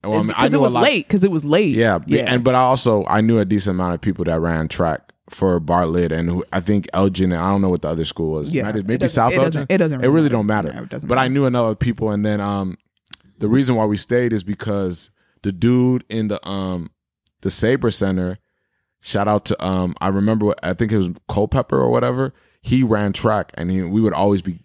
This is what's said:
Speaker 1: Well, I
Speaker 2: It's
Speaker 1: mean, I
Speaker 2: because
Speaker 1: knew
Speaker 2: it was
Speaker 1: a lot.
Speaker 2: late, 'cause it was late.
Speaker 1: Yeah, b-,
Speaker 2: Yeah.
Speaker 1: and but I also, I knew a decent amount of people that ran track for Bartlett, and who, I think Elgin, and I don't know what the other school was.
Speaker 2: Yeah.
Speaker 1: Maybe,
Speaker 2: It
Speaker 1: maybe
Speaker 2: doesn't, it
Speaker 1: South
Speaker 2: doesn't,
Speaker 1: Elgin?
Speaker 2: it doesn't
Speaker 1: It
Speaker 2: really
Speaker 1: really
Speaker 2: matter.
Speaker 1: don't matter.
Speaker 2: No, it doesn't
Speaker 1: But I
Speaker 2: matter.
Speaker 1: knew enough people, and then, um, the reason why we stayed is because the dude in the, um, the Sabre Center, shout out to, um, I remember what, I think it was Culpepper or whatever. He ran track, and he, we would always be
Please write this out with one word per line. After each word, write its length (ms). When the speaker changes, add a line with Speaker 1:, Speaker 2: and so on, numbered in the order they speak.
Speaker 1:
Well, 120
I 20
Speaker 2:
It's 100
Speaker 1:
mean, 100
I 40
Speaker 2:
because 100
Speaker 1:
knew 60
Speaker 2:
it 60
was 80
Speaker 1:
a 40
lot. 80
Speaker 2:
late, 260
'cause 140
it 80
was 140
late. 300
Speaker 1:
Yeah, 240
b-, 180
Speaker 2:
Yeah. 160
Speaker 1:
and 100
but 120
I 40
also, 480
I 140
knew 180
a 60
decent 300
amount 200
of 60
people 240
that 160
ran 260
track 460
for 320
Bartlett, 500
and 180
who, 220
I 80
think 340
Elgin, 380
and 100
I 100
don't 100
know 80
what 140
the 60
other 160
school 280
was. 200
Speaker 2:
Yeah. 100
Speaker 1:
Maybe, 180
Speaker 2:
It 60
Speaker 1:
maybe 120
Speaker 2:
doesn't, 120
it 40
Speaker 1:
South 180
Speaker 2:
doesn't, 280
Speaker 1:
Elgin? 80
Speaker 2:
it 80
doesn't 240
Speaker 1:
It 20
Speaker 2:
really 120
Speaker 1:
really 100
Speaker 2:
matter. 100
Speaker 1:
don't 100
matter. 280
Speaker 2:
No, 100
it 60
doesn't 200
Speaker 1:
But 80
I 40
Speaker 2:
matter. 120
Speaker 1:
knew 120
enough 340
people, 320
and 140
then, 160
um, 360
the 100
reason 260
why 100
we 120
stayed 340
is 140
because 640
the 100
dude 560
in 220
the, 180
um, 420
the 80
Sabre 420
Center, 460
shout 260
out 180
to, 200
um, 340
I 100
remember 360
what, 180
I 100
think 200
it 40
was 120
Culpepper 500
or 120
whatever. 440
He 220
ran 280
track, 440
and 160
he, 100
we 180
would 140
always 300
be 220